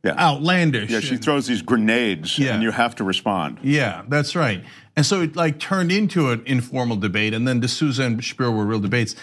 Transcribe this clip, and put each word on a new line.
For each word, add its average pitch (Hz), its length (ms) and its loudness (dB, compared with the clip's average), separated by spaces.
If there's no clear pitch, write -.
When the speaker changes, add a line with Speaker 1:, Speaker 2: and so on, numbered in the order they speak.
Speaker 1:
Yeah. 82 160 -2
Speaker 2:
outlandish 151 720 2
Speaker 1:
Yeah, 113 100 0
she 131 140 -2
Speaker 2:
and 117 100 -6
Speaker 1:
throws 143 220 2
these 117 140 0
grenades, 107 760 0
Speaker 2:
Yeah. 131 140 2
Speaker 1:
and 110 100 0
you 113 80 0
have 117 240 0
to - 80 -6
respond. 92 580 -2
Speaker 2:
Yeah, 123 460 0
that's 143 260 0
right. 120 300 0
And 147 100 4
so 196 180 2
it, 156 120 -4
like, 156 240 0
turned 185 320 0
into 185 400 2
an 113 140 -2
informal 123 500 -2
debate, 104 380 0
and 113 120 -2
then 127 140 0
D'Souza 131 440 0
and 117 200 -2
Shapiro 123 280 -2
were 107 140 0
real 110 140 0
debates. 107 440 0